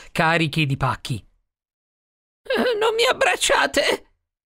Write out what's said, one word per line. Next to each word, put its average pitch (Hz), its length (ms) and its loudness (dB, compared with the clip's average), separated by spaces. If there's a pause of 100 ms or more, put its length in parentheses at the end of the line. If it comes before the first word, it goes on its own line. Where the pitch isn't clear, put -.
(140)
carichi 165 520 0
di 135 120 -2
pacchi. 123 400 -4
"Eh, - 1600 -6
non 440 160 2
mi 466 80 0
abbracciate?" - 1080 0 (320)